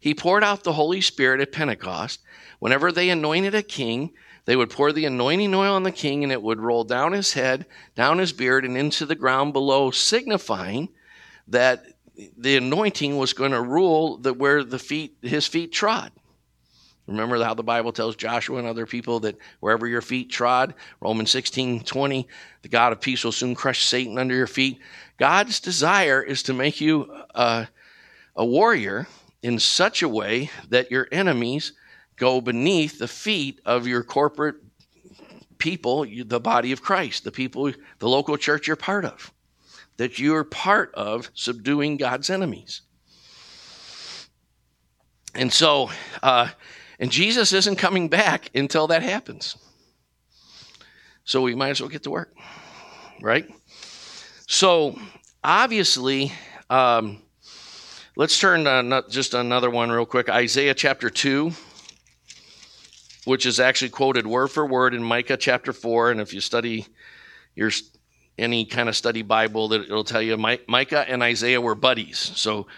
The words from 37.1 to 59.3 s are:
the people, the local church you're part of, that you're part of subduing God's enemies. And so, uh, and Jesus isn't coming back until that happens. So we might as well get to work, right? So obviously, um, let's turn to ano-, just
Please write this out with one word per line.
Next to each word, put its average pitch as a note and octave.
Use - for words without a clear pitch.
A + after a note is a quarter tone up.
the A2
people, C3
the G#2
local C#3+
church D3
you're D#3
part F#3+
of, -
that B2
you're D3+
part F#3+
of G#2+
subduing C#3+
God's C3
enemies. F#3
And B2+
so, D3
uh, B2
and B2
Jesus G#3+
isn't F#3+
coming F#3
back F3
until D3
that D#3+
happens. -
So C3
we B2
might C3+
as C3+
well B2
get D#3
to C#3
work, E3+
right? A#2
So E3+
obviously, D3+
um, A#2+
let's D#3+
turn F3
to C#3+
ano-, B2+
just B2